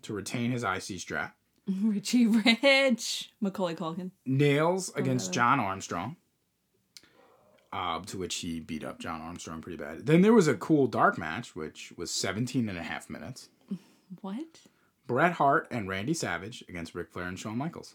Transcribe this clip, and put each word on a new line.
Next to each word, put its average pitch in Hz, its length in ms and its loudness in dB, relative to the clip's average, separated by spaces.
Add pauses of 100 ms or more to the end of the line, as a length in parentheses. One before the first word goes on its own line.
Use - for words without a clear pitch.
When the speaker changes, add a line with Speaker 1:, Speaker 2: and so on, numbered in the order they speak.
Speaker 1:
to - 100 -10
retain 117 400 -4
his 120 100 -4
I 95 160 0
C 92 200 -8
strap. 80 360 -6 (180)
Speaker 2:
<laughs> - 140 -20 (160)
Richie 220 460 2
Rich, 254 1120 2
Macaulay 190 340 -2
Culkin. 170 360 -8 (140)
Speaker 1:
Nails 147 680 2
Speaker 2:
Oh, 147 60 -2
Speaker 1:
against 127 300 0
Speaker 2:
no. - 40 -4
Speaker 1:
John 123 260 4
Armstrong. 98 540 -4 (1600)
Uh, 87 300 -2
to 92 140 -12
which 90 200 -6
he 82 240 -6
beat 78 240 -8
up 65 140 -10
John 82 220 -8
Armstrong 82 400 -12
pretty 80 160 -12
bad. 78 300 -10
Then 160 160 8
there 214 100 8
was 190 160 8
a 127 60 4
cool 139 320 4
dark 117 320 2
match, 85 360 -6
which - 420 -10
was 85 140 -8
seventeen 113 580 -2
and 92 100 -6
a 82 40 -8
half 80 280 -10
minutes. 78 380 -14 (720)
Speaker 2:
What? 233 380 -10 (460)
Speaker 1:
Bret 151 260 4
Hart 156 380 4
and 110 180 -4
Randy 101 260 -2
Savage 98 540 -6
against 85 260 -10
Ric 85 160 -10
Flair 90 160 -8
and 92 120 -8
Shawn 110 200 -6
Michaels. - 360 -8